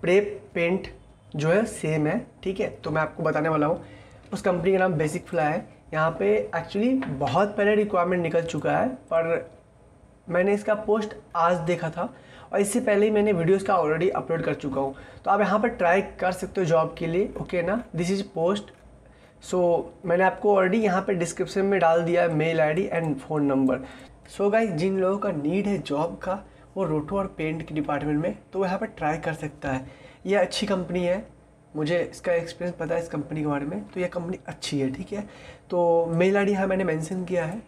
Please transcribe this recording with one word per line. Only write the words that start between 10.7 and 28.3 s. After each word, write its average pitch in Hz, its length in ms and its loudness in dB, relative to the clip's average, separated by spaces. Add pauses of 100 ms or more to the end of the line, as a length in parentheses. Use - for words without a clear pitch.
post 208 400 0 (200)
आज 170 220 4
देखा 165 320 -2
था 175 240 -6 (400)
और 202 60 2
इससे 202 200 2
पहले 208 260 4
ही 220 60 4
मैंने 214 220 4
videos 185 320 2
का 196 120 4
already 170 320 2
upload 165 340 -2
कर 151 100 0
चुका 135 280 -4
हूँ। 135 140 -4 (300)
तो 185 60 2
आप 202 100 4
यहाँ 196 180 2
पर 240 100 2
ट्राई 185 320 4
कर 190 300 -2
सकते 190 300 -4
हो 185 40 2
job 160 320 2
के 170 100 -4
लिए, 175 340 0
ओके 175 200 -4
ना? 202 220 -2 (120)
This 175 160 -2
is 196 120 -2 (140)
post। 190 340 0 (800)
So, 175 320 2 (220)
मैंने 175 180 2
आपको 202 320 4
already 190 280 4
यहाँ 190 180 2
पे 196 120 -2
डिस्क्रिप्शन 180 520 -2
में 196 140 2
डाल 170 240 4
दिया 175 180 2
है 170 120 2
mail 160 280 2
आईडी 160 340 2
and 160 200 -2 (120)
phone 147 240 0
number। 135 260 2 (600)
So 202 140 2
guys, 220 200 2
जिन 190 280 0
लोगों 190 180 2
का 208 140 -4
need 170 360 0
है 202 100 0
job 151 460 -4
का, 185 100 -2 (440)
वो 196 60 0
roto 156 340 -2
और 190 100 -2 (100)
paint 160 300 -6
के 151 80 -8
department 147 460 -2
में, 190 160 -4 (160)